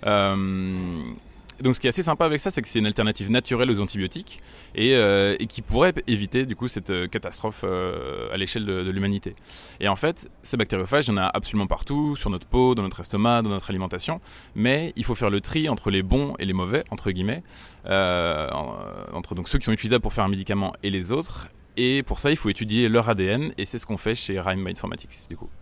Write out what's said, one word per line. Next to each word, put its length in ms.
Euh, 960
donc 140
ce 60
qui 80
est 20
assez 140
sympa 200
avec 160
ça, 120
c'est 100
que 60
c'est 100
une 80
alternative 460
naturelle 400
aux 80
antibiotiques 600
et, 180
euh, 460
et 80
qui 160
pourrait 280
éviter 400
du 100
coup 120
cette, 240
euh, 160
catastrophe, 560
euh, 680
à 60
l'échelle 260
de, 200
de 80
l'humanité. 440
Et 80
en 80
fait, 340
ces 120
bactériophages, 520
il 20
y 60
en 20
a 80
absolument 400
partout, 500
sur 140
notre 160
peau, 300
dans 80
notre 160
estomac, 420
dans 80
notre 220
alimentation, 500
mais 440
il 60
faut 120
faire 160
le 100
tri 260
entre 220
les 140
bons 340
et 80
les 80
mauvais, 380
entre 180
guillemets, 320
euh, 640
en-, 240
entre 160
donc 160
ceux 80
qui 80
sont 80
utilisables 300
pour 100
faire 120
un 40
médicament 440
et 80
les 200
autres. 360
Et 280
pour 160
ça, 100
il 80
faut 120
étudier 380
leur 220
A 60
D 100
N, 320
et 80
c'est 140
ce 80
qu'on 100
fait 160
chez 260
Rime 240
Bioinformatics, 640
du 100
coup. 120